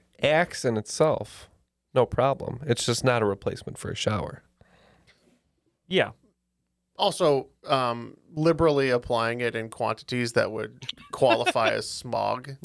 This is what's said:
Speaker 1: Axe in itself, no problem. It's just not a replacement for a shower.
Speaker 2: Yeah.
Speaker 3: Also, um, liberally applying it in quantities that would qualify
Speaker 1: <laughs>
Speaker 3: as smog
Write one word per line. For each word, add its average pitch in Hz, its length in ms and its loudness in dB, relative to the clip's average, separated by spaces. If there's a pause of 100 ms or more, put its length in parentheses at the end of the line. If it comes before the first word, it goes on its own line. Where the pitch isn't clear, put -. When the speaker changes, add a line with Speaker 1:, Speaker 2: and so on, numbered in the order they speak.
(220)
Speaker 1:
Axe 156 440 0
in 120 100 0
itself, - 760 -2 (440)
no 123 120 4
problem. 131 640 -2
It's 120 180 0
just 120 200 -2
not 120 160 4
a 110 40 2
replacement - 520 -4
for - 120 -10
a - 60 -8
shower. - 480 -4 (1400)
Speaker 2:
Yeah. 147 240 0 (880)
Speaker 3:
Also, 160 500 2 (180)
um, 120 520 -2 (180)
liberally 156 540 4
applying 120 500 0
it 117 160 -2
in 113 140 -6
quantities 113 640 -4
that 107 180 2
would 110 340 -10 (280)
qualify 120 560 2
Speaker 1:
<laughs> - 20 0
Speaker 3:
as 110 180 -4
smog 117 600 -4 (160)